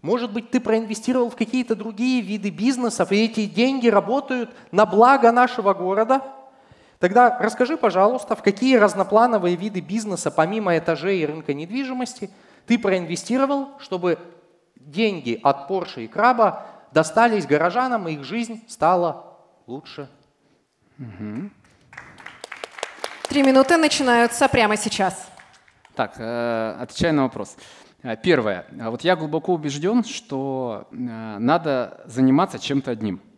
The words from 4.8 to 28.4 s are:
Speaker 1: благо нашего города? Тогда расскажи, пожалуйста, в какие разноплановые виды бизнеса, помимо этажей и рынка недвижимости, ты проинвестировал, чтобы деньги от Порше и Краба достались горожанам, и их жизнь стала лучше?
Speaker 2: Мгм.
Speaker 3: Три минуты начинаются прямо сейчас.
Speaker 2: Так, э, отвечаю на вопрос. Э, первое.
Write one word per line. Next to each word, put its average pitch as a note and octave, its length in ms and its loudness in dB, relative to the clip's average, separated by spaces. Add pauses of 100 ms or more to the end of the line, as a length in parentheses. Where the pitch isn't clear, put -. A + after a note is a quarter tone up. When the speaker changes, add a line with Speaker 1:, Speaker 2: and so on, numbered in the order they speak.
Speaker 1:
благо A#3 460 6
нашего A#3 420 2
города? G#3+ 500 0 (760)
Тогда A#3 400 6
расскажи, A#3+ 380 0
пожалуйста, G#3+ 580 2
в - 80 -18
какие B3 340 4
разноплановые G3 800 4
виды G3 240 -6
бизнеса, F3 520 -6
помимо F3+ 460 0
этажей E3 420 -2
и D#3 60 0
рынка D3+ 280 -6
недвижимости, A#3+ 760 -8 (380)
ты A#3 100 2
проинвестировал, A#3 920 -2 (100)
чтобы F3 400 -4 (560)
деньги D3 680 -4
от - 260 0
Порше F3 380 -6
и - 20 -16
Краба A3 580 2 (260)
достались G#3 540 2
горожанам, F3+ 640 0
и D#3+ 60 -6
их C#3+ 100 -10
жизнь A3 440 -8
стала E3+ 680 0 (300)
лучше? C3+ 420 -16 (880)
Speaker 2:
Мгм. A2 540 -12 (1800)
Speaker 3:
Три C#4 140 2
минуты C4+ 340 6
начинаются B3+ 680 2
прямо G#3+ 300 2
сейчас. F#3+ 500 -4 (680)
Speaker 2:
Так, A2 220 -4
э, A2+ 600 -4
отвечаю D#3 340 -2
на C#3+ 100 2
вопрос. G#2+ 320 -6 (480)
Э, A#2 180 -6
первое. G#2+ 440 2 (140)